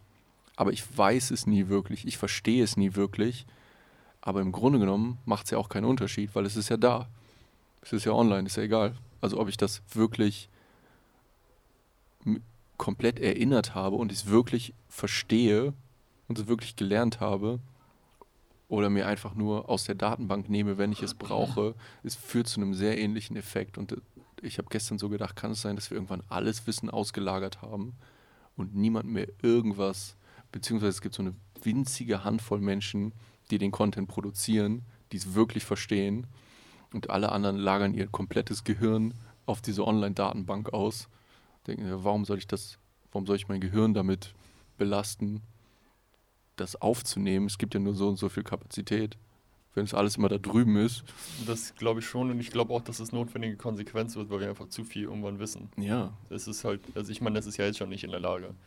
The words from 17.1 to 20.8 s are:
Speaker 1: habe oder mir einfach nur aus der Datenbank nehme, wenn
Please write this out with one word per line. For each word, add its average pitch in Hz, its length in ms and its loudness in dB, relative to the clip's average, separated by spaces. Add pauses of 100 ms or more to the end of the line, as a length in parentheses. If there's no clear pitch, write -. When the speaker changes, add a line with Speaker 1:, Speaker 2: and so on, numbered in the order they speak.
Speaker 1:
habe 107 400 0 (1080)
oder 104 220 4
mir 98 160 4
einfach 101 280 -2
nur 104 340 -2
aus 95 160 2
der 101 100 -2
Datenbank 101 540 -2
nehme, 104 280 2
wenn 101 140 2